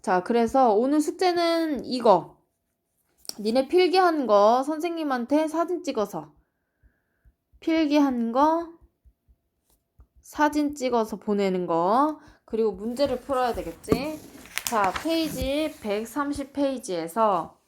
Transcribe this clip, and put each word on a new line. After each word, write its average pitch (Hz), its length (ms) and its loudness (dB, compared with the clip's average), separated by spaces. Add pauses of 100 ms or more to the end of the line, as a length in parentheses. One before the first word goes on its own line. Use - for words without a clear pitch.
자, 180 220 0
그래서 233 500 2
오늘 269 280 2
숙제는 339 840 -2
이거. 214 520 2 (1000)
니네 233 300 2
필기한 339 580 4
거 214 360 8
선생님한테 302 840 -2
사진 339 360 -2
찍어서, 202 500 -6 (1300)
필기한 285 720 0
거 320 360 0 (1500)
사진 294 540 -2
찍어서 233 400 -4
보내는 190 500 -2
거, 214 540 0 (240)
그리고 220 300 0
문제를 240 480 -4
풀어야 254 320 -2
되겠지. 226 680 -6 (480)
자, 196 340 0
페이지 302 800 -4
백삼십 269 720 -6
페이지에서 208 1040 -2 (100)